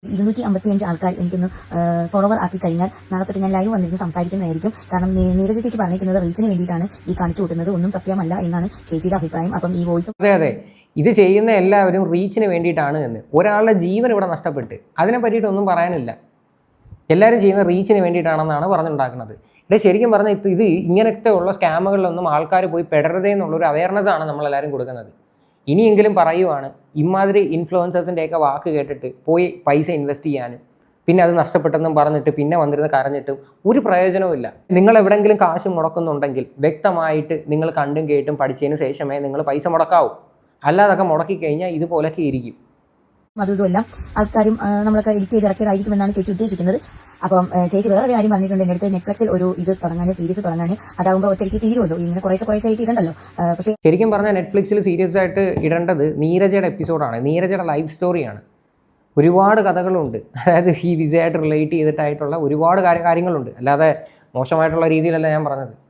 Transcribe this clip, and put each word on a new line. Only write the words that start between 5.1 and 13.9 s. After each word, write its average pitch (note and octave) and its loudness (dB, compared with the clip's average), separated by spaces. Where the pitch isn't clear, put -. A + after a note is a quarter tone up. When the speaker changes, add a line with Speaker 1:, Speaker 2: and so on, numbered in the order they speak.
Speaker 1:
നീ-, F#3 0
നീരജ G3 0
ചേച്ചി A#3 -6
പറഞ്ഞിരിക്കുന്നത് F#3+ -2
റീച്ചിന് F3 -2
വേണ്ടിയിട്ടാണ് F3+ -2
ഈ F3+ -4
കാണിച്ചു F3 -4
കൂട്ടുന്നത്, E3+ -4
ഒന്നും F#3 -2
സത്യമല്ല F#3 -4
എന്നാണ് F3 -4
ചേച്ചിയുടെ E3+ -4
അഭിപ്രായം. E3+ -4
അപ്പം F3+ -4
ഈ F3 -2
വോയിസ് F3 -2
Speaker 2:
അതെ, G3+ 0
അതെ, D#3+ 0
ഇത് D3+ 2
ചെയ്യുന്ന G#3 4
എല്ലാവരും F#3+ 2
റീച്ചിന് G3 0
വേണ്ടിയിട്ടാണ് E3 -2
എന്ന്. A#2 -4
ഒരാളുടെ G#3 4
ജീവൻ G3 0